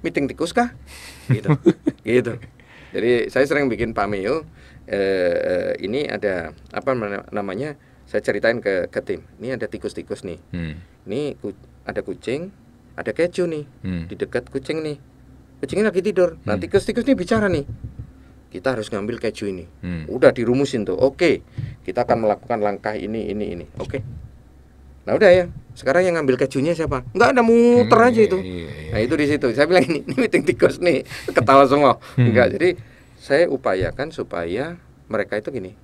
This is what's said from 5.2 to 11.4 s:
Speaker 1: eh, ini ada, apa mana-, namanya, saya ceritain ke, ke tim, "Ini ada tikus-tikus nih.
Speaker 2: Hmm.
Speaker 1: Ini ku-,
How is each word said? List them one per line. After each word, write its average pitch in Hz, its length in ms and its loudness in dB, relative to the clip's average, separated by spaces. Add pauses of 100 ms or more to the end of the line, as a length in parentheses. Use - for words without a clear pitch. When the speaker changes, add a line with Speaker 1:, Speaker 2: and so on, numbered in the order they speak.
Speaker 1:
eh, 87 480 -2
ini 127 260 -4
ada, 92 460 -4 (180)
apa - 240 -6
mana-, 104 380 -4
namanya, 107 480 -6 (240)
saya - 180 -4
ceritain 113 380 0
ke, 95 320 -2
ke - 100 -6
tim, 85 220 -8 (140)
"Ini 127 180 -8
ada 110 160 -8
tikus-tikus 101 560 -10
nih. 82 240 -12
Speaker 2:
Hmm. 82 240 -8 (320)
Speaker 1:
Ini 131 320 -6
ku-, 101 160 -10 (280)